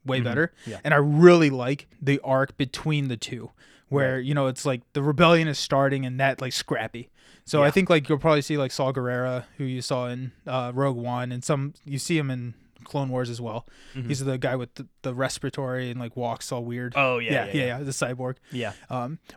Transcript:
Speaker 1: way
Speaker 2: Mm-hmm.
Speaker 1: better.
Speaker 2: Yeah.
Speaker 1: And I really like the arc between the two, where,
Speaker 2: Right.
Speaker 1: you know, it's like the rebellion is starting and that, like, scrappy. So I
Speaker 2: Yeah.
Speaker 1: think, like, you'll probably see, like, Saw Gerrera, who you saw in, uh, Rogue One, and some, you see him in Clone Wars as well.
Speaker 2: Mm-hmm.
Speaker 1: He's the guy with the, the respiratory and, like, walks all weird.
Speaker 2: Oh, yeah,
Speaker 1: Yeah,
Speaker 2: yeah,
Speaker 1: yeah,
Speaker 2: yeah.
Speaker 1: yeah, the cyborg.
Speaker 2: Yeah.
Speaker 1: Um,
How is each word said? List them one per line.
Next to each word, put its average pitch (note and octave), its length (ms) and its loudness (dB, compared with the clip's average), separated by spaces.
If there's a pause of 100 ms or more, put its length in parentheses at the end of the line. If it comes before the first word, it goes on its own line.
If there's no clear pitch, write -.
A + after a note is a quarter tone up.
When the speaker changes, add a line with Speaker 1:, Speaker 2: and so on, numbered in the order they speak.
Speaker 1:
way C3 120 0
Speaker 2:
Mm-hmm. A#2+ 60 0
Speaker 1:
better. C3 280 0 (120)
Speaker 2:
Yeah. G#2 200 -12
Speaker 1:
And D3+ 100 2
I D3 40 6
really D#3 520 10
like C3 360 -2 (140)
the C#3 240 2
arc C3+ 320 0
between C#3+ 520 -2
the A#2+ 80 -4
two, A2+ 340 -12 (380)
where, C3+ 280 0
Speaker 2:
Right. B2+ 80 -4
Speaker 1:
you C#3 80 -2
know, C#3 140 2
it's C3 180 -4
like C3 160 -2 (140)
the C#3+ 80 0
rebellion D#3+ 460 6
is C#3+ 100 -4
starting C#3 480 2
and B2+ 120 -6
that, C3+ 220 0
like, B2+ 140 -6
scrappy. A#2 560 -6 (340)
So D3 180 2
I C#3+ 40 6
Speaker 2:
Yeah. D3+ 60 6
Speaker 1:
think, F#3+ 180 2
like, D3+ 180 4
you'll D3+ 100 2
probably D3+ 240 2
see, D3+ 140 -2
like, C3+ 160 -2
Saw C3+ 200 0
Gerrera, B2+ 520 -4 (140)
who C#3+ 60 -6
you B2+ 180 -6
saw B2+ 260 -4
in, B2 240 -8 (140)
uh, B2+ 280 -4
Rogue C3+ 220 0
One, B2 340 -4
and B2 140 -8
some, C#3+ 300 -2 (100)
you C#3 140 -8
see E3+ 180 -2
him C#3 140 -2
in B2 240 -8 (300)
Clone C#3 260 -4
Wars B2+ 200 -4
as A#2 100 -8
well. A#2+ 240 -8 (300)
Speaker 2:
Mm-hmm. B2 140 -8
Speaker 1:
He's C3+ 160 -4
the C3 140 -4
guy C3 180 -2
with B2 180 -10
the, - 140 -16 (140)
the B2+ 120 -6
respiratory B2+ 760 -6
and, B2 100 -8
like, A#2+ 160 -10
walks A#2 340 -6
all A#2+ 140 -6
weird. B2 320 -8
Speaker 2:
Oh, B2+ 220 2
yeah, A#2 140 -2
Speaker 1:
Yeah, B2 140 2
Speaker 2:
yeah, G2 60 -8
Speaker 1:
yeah, D3 80 0
Speaker 2:
yeah. B2 180 -2
Speaker 1:
yeah, D3 60 -8
the C3+ 80 -6
cyborg. B2+ 440 -4 (140)
Speaker 2:
Yeah. A#2 220 -6 (180)
Speaker 1:
Um, B2+ 280 -6 (180)